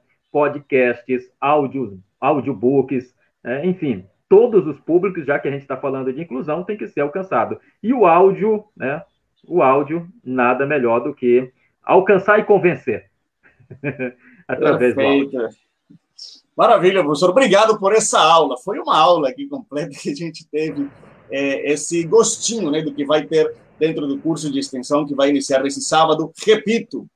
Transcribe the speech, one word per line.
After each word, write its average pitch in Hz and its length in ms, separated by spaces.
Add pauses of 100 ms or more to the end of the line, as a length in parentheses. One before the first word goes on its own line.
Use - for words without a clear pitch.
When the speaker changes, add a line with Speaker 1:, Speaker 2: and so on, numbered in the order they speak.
(320)
Speaker 1:
podcasts, 131 1080
áudio, 135 600 (200)
audiobooks, 131 960 (280)
é, 135 220
enfim, 143 400 (280)
todos 214 320
os 151 140
públicos, 175 480
já 147 100
que 151 100
a 139 40
gente 139 160
tá 131 100
falando 131 340
de 127 80
inclusão, 151 440
tem 208 120
que 220 120
ser - 140
alcançado. 147 580 (240)
E 226 100
o 240 140
áudio, 190 580 (100)
né, 143 280 (440)
o 117 140
áudio, 143 460 (160)
nada 127 420
melhor 123 360
do 143 120
que 127 380 (320)
alcançar 190 560
e - 40
convencer. 160 680 (580)
<laughs> 131 480 (300)
Através 123 480
do 135 60
áudio. 139 280
Speaker 2:
Perfeito. 117 280 (1000)
Maravilha, 190 460
professor. 156 260
Obrigado 214 480
por 196 160
essa 220 260
aula. 156 380
Foi 220 220
uma 294 180
aula 160 320
aqui 139 180
completa 143 440 (100)
que 175 80
a 143 60
gente 160 340
teve, 147 400 (400)
é, 139 420
esse 165 320
gostinho, 214 680
né, 156 100
do 151 100
que 143 140
vai 151 220
ter 156 260 (260)
dentro 156 280
do 139 100
curso 156 340
de 135 80
extensão 135 460
que 143 80
vai 139 160
iniciar 135 320
nesse 139 200
sábado. 156 500 (140)
Repito, 214 680